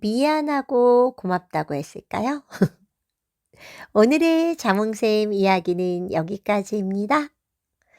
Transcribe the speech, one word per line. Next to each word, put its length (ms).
미안하고 1120
고맙다고 580
했을까요? 760
<laughs> 340
오늘의 600
자몽샘 760
이야기는 800
여기까지입니다. 1160